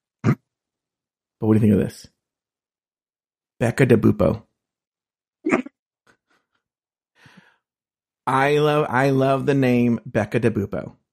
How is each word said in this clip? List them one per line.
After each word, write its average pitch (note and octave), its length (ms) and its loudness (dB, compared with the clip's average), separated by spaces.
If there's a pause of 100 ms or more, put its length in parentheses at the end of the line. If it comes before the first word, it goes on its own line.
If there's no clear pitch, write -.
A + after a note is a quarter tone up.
(220)
But - 140 0 (1000)
what A2 160 2
do - 0 -
you G#2+ 60 2
think G#2+ 140 2
of F#2 60 2
this? - 260 -10 (1500)
Becca B2 260 0
de A#2+ 100 4
Bupo. G#2 460 0 (3750)
I C#3 320 0
love, D3+ 300 0
I C3+ 220 0
love C3+ 360 0
the D3 80 0
name B2 520 0
Becca A2+ 340 -4
de A#2 100 0
Bupo. G2 440 -8 (180)